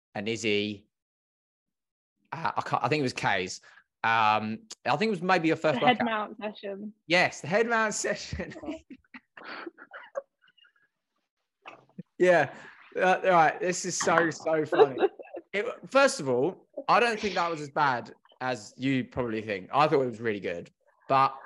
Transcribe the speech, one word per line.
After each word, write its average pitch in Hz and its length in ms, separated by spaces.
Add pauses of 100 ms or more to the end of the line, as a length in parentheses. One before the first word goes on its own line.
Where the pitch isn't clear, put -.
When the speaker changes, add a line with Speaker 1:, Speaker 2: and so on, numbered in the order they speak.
(140)
Speaker 1:
and 104 160
Izzy. 104 560 (1500)
Uh, 156 240
I 117 60
can't, - 200
I 120 60
think 151 120
it - 20
was 123 100
Kay's. 95 480 (420)
Um, 110 580 (260)
I 127 100
think 214 120
it - 20
was 180 100
maybe 180 280
your 156 100
first 156 200
Speaker 2:
The - 80
head - 140
Speaker 1:
workout. 233 60
Speaker 2:
mount 214 320
session. 202 560 (120)
Speaker 1:
Yes, 160 360
the 131 60
head 214 200
mount 220 240
session. - 680
<laughs> 320 60
Speaker 2:
Oh. 302 100 (3500)
Speaker 1:
Yeah. 175 320 (460)
Uh, 185 280
all 190 60
right. 156 300
This 180 240
is 175 140
so, 170 320
so 160 360
funny. 370 360
Speaker 2:
<laughs> 392 60 (440)
Speaker 1:
It, 208 140 (240)
first 269 300
of 139 80
all, 131 400 (200)
I 185 120
don't 233 180
think 196 160
that 175 160
was 160 100
as 143 100
bad 127 420 (280)
as 123 360
you 131 260
probably 110 400
think. 98 320
I 147 140
thought 151 140
it 127 80
was 110 100
really 110 180
good, 87 320 (380)
but 135 260 (120)